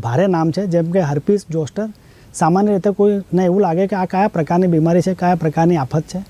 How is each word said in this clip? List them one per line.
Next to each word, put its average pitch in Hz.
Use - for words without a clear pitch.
ભારે 123
નામ 165
છે, 196
જેમ 170
કે 190
હર્પીસ 156
ઝોસ્ટર. 165
સામાન્ય 190
રીતે 202
કોઈને 196
એવું 180
લાગે 185
કે 202
આ 185
કયા 190
પ્રકારની 180
બીમારી 170
છે, 185
કયા 180
પ્રકારની 170
આફત 147
છે, 185